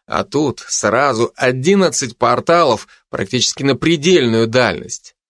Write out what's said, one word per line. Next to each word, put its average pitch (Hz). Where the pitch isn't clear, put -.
а -
тут 139
сразу 117
одиннадцать 139
порталов 127
практически -
на 139
предельную 139
дальность. 113